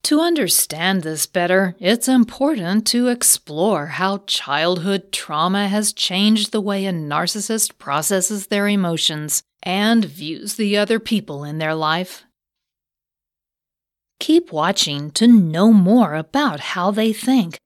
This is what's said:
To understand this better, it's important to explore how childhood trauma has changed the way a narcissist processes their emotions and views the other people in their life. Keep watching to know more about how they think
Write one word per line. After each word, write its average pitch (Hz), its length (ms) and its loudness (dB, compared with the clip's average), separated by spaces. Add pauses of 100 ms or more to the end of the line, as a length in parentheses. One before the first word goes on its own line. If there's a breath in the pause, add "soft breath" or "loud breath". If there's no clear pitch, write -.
To 302 180 2
understand 190 800 0
this 156 240 -6
better, 180 540 0
it's 214 260 0
important 233 800 2
to 240 200 2
explore 175 800 0
how 190 320 -4 (100)
childhood 175 840 -2
trauma 185 560 -2
has 202 260 -2
changed 208 600 0
the 214 80 0
way 196 260 -2
a 190 60 -2
narcissist 175 840 -4
processes 185 680 -2
their 202 220 0
emotions 165 760 -2 (220)
and 208 400 2
views 160 500 -10
the 208 220 -2
other 214 240 0
people 160 420 -4
in 147 160 -8
their 160 160 -2
life. 160 480 -4 (2000)
Keep 339 320 0
watching 151 580 -2
to 220 160 2
know 196 460 6
more 196 420 6
about 160 460 -4
how 185 320 -4
they 220 200 0
think 214 540 0